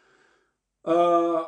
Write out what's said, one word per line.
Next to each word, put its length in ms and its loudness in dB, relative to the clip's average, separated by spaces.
Э, 640 0